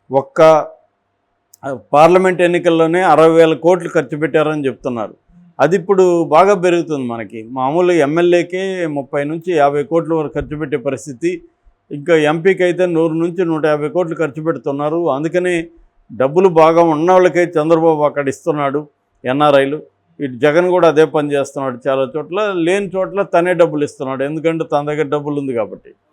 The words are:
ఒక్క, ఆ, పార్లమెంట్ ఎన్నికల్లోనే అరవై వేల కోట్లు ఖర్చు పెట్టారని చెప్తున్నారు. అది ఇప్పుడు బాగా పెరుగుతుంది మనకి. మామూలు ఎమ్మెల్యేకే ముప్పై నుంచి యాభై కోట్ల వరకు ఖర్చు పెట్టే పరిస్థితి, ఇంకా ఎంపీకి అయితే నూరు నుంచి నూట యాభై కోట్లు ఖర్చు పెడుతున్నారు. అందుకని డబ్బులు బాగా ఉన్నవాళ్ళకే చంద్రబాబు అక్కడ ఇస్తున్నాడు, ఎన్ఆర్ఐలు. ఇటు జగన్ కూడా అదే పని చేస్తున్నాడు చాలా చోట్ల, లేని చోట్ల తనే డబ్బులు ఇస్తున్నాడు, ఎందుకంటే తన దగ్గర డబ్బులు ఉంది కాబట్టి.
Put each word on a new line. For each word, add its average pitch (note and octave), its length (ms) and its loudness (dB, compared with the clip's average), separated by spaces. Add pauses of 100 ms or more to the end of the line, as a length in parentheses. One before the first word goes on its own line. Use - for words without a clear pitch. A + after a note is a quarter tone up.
(120)
ఒక్క, C3+ 280 0 (1200)
ఆ, C3+ 140 -8 (140)
పార్లమెంట్ F3 480 4
ఎన్నికల్లోనే E3+ 600 2
అరవై D#3+ 280 6
వేల E3 260 4
కోట్లు E3 400 0
ఖర్చు D3+ 240 -2
పెట్టారని D3+ 480 -2
చెప్తున్నారు. A#2+ 480 -8 (460)
అది D#3 160 2
ఇప్పుడు F3+ 480 2
బాగా E3 300 4
పెరుగుతుంది E3+ 520 -2
మనకి. A2+ 440 -12
మామూలు C#3+ 420 0
ఎమ్మెల్యేకే F3 920 0
ముప్పై C#3+ 380 -6
నుంచి E3 280 -8
యాభై D3 300 2
కోట్ల D#3+ 320 -2
వరకు D3+ 200 -4
ఖర్చు C#3+ 220 -8
పెట్టే D3 200 -6
పరిస్థితి, C#3 680 -6 (500)
ఇంకా D3 240 0
ఎంపీకి E3 460 0
అయితే F3+ 240 0
నూరు E3 260 0
నుంచి E3+ 320 -4
నూట D#3+ 220 -2
యాభై D3+ 220 0
కోట్లు E3 260 -4
ఖర్చు D#3 280 -6
పెడుతున్నారు. D3+ 680 -4
అందుకని E3 560 -4 (500)
డబ్బులు D3+ 320 2
బాగా E3 340 4
ఉన్నవాళ్ళకే E3+ 600 2
చంద్రబాబు D#3+ 580 2
అక్కడ C#3+ 260 -2
ఇస్తున్నాడు, D3 580 -4 (380)
ఎన్ఆర్ఐలు. C#3 580 2 (380)
ఇటు C#3 120 -8
జగన్ D3 360 2
కూడా F3 200 4
అదే D#3 160 4
పని D3 280 -2
చేస్తున్నాడు C3+ 560 -4
చాలా C3+ 280 0
చోట్ల, F3+ 400 -4
లేని F3+ 400 -2
చోట్ల F#3 260 -4
తనే F3 320 0
డబ్బులు D#3+ 300 0
ఇస్తున్నాడు, C3+ 400 -6
ఎందుకంటే D#3+ 480 -4
తన D3 140 -2
దగ్గర D3+ 160 -4
డబ్బులు D3 380 -4
ఉంది C3+ 120 -6
కాబట్టి. G2+ 380 -8 (220)